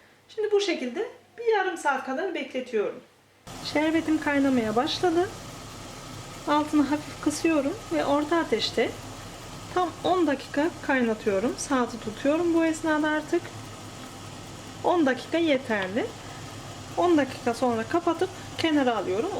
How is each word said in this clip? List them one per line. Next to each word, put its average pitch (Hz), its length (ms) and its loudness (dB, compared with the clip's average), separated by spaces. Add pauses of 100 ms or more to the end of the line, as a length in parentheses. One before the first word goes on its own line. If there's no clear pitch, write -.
(300)
Şimdi 427 220 -2
bu 403 100 4
şekilde 302 500 -2 (260)
bir 466 80 -6
yarım 381 320 2
saat 269 280 0
kadar 330 280 -4
bekletiyorum. 233 720 -4 (680)
Şerbetim 311 480 2
kaynamaya 269 540 2
başladı. 339 540 2 (1160)
Altını 294 360 4
hafif 294 400 -2
kısıyorum 302 540 2 (160)
ve 302 120 2
orta 294 320 2
ateşte 277 540 0 (840)
tam 359 160 2 (140)
on 349 240 4
dakika 285 420 0 (120)
kaynatıyorum. 226 760 2
Saati 240 420 0
tutuyorum 311 540 0
bu 330 120 4
esnada 311 420 2
artık. 302 340 0 (1400)
On 339 220 6
dakika 254 320 0
yeterli. 254 680 2 (920)
On 339 200 6
dakika 262 360 0
sonra 233 300 2
kapatıp 339 460 0 (280)
kenara 277 400 4
alıyorum. 202 420 0